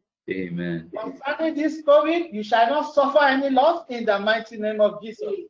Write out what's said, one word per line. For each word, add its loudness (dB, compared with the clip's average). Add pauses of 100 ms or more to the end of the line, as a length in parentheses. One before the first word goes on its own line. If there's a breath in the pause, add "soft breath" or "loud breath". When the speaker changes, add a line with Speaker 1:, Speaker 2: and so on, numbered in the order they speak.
(300)
Speaker 1:
Amen. -6
Speaker 2:
Concerning -6
this -4
covid, 4
you -6
shall 2
not -2
suffer 4
any 2
loss 2
in -8
the 2
mighty -2
name -4
of 2
Jesus. -10 (180)